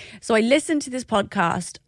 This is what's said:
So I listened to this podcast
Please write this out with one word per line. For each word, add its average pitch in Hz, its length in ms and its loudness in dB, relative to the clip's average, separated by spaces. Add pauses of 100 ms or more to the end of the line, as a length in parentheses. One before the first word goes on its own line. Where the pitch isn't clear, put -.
(220)
So 233 120 0
I 214 60 6
listened 294 420 2
to 262 80 -12
this 247 140 -8
podcast 196 720 -2 (120)